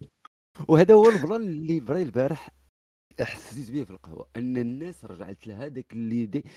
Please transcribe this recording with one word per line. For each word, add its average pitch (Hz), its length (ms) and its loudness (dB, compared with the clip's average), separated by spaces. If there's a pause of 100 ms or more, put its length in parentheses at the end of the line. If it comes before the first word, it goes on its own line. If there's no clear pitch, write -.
(680)
وهذا 180 260 8
هو 214 160 10
البلان 208 320 0
اللي 160 380 -4
برا 131 180 -4
البارح 139 520 -4 (720)
حسيت 120 500 -12
بيه 139 120 -8
في 95 80 -18
القهوة، - 440 -18
أن 123 220 -8
الناس 131 480 -8
رجعت 95 420 -18
لها 110 200 -14
داك 131 260 -16
اللي 113 320 -4
دي-، 120 200 -8 (120)